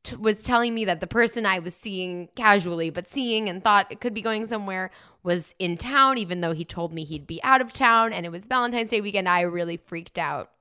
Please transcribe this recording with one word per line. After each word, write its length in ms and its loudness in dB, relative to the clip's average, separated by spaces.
t-, 140 -10
was 260 0
telling 320 0
me 100 -2
that 140 -2
the 80 -8
person 380 0
I 140 0
was 140 -8
seeing 600 -6
casually, 540 4
but 200 -8
seeing 400 -2
and 140 -6
thought 260 6
it 120 -14
could 120 -4
be 80 -8
going 240 -2
somewhere, 460 -6
was 360 -2
in 180 -2
town, 400 4
even 240 -4
though 120 0
he 120 -6
told 280 -8
me 120 -8
he'd 220 -12
be 160 -10
out 180 6
of 100 -8
town, 400 6
and 140 -6
it 60 -6
was 140 -12
Valentine's 460 0
Day 80 2
weekend. 300 0
I 120 4
really 360 -2
freaked 400 -12
out. 440 -4